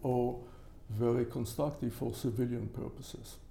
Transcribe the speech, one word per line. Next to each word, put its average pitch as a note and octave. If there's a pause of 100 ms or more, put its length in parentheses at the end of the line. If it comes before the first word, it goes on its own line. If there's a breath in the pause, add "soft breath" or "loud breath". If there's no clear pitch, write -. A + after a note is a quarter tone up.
or B2 (500 loud breath)
very A#2
constructive B2+
for A#2+
civilian A#2+
purposes. - (140)